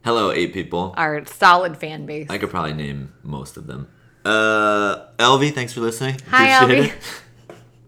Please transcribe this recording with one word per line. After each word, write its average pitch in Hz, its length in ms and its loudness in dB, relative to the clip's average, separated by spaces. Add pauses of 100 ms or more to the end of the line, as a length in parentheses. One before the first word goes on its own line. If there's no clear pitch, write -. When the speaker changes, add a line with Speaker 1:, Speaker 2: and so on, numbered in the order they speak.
Speaker 1:
Hello, 113 260 2
eight 82 240 0
people. 87 420 -6
Speaker 2:
Our 151 300 -4
solid 180 520 4
fan 156 280 -12
base. 151 240 -10
Speaker 1:
I 202 80 -6
could - 120 -4
probably 78 240 -4
name 71 380 -8 (120)
most 71 320 -12
of - 100 -16
them. 65 220 -12 (360)
Uh, 107 840 2 (120)
Elvie, 135 360 4
thanks 123 180 -6
for 120 80 -10
listening. 131 360 -4 (120)
Speaker 2:
Hi, 262 200 4 (160)
Speaker 1:
Appreciate 269 260 4
Speaker 2:
Elvie. - 20 -8
Speaker 1:
it. - 640 -18 (320)